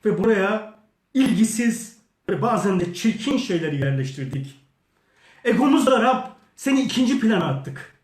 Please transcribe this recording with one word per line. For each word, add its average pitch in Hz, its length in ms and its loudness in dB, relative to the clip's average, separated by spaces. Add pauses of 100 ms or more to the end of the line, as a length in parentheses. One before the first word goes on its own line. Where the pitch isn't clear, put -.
Ve 185 180 0
buraya 214 560 0 (340)
ilgisiz 226 840 0 (320)
ve 165 120 -2
bazen 196 380 0
de 175 140 -4
çirkin 254 440 -2
şeyleri 160 380 -2
yerleştirdik. 135 840 -6 (840)
Egomuzla 262 580 4
Rab 254 260 2 (280)
seni 269 260 0
ikinci 254 380 0
plana 214 260 2
attık. - 580 -8